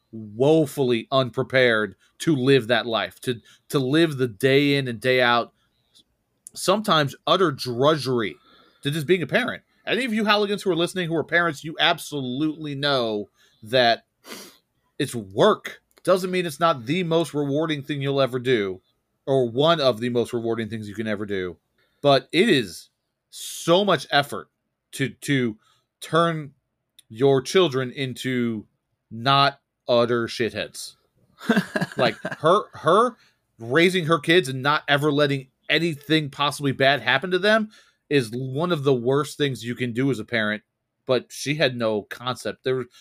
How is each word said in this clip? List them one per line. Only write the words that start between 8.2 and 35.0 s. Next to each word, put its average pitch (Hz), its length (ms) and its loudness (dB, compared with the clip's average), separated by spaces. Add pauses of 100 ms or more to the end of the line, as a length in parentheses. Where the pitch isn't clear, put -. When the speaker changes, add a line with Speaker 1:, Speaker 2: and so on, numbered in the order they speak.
Speaker 1:
to 143 60 -4
just 151 160 -4
being 180 160 2
a 151 60 -4
parent. 196 360 -2 (220)
Any 233 200 -2
of 233 80 -4
you 220 100 0
Halligans 208 400 0
who 190 80 0
are 165 40 0
listening 170 340 -2
who 165 60 -2
are 151 80 0
parents, 165 400 -2
you - 160 -10
absolutely 151 960 -4
know 123 540 -2 (340)
that 117 420 2 (920)
it's 135 180 -6
work. 117 640 0 (220)
Doesn't 185 280 0
mean 180 140 -2
it's 165 140 -10
not 160 260 0
the 170 180 -2
most 165 300 0
rewarding 147 500 -2
thing 143 180 -6
you'll 139 200 0
ever 131 180 0
do, 107 420 0 (440)
or 135 240 2
one 151 320 2
of 123 180 2
the 120 100 -2
most 120 240 -2
rewarding 113 360 -4
things 107 180 -10
you 101 80 -14
can 110 120 -6
ever 107 180 -4
do. 92 320 -6 (440)
But 139 300 4
it 196 180 4
is 117 400 -2 (400)
so - 560 0
much 165 260 2
effort 135 380 -2 (440)
to, 135 160 -4
to 123 480 -2 (440)
turn 160 520 -2 (540)
your 131 340 2
children 135 500 0
into 123 760 -4 (440)
not 139 500 2 (280)
utter 120 400 2
shitheads. - 680 -6 (520)
Speaker 2:
<laughs> - 500 -2
Speaker 1:
Like, 120 180 0 (240)
her, 180 240 4 (100)
her 220 420 2 (440)
raising 165 460 2
her 160 140 2
kids 165 300 2
and 131 120 -6
not 147 260 0
ever 147 240 4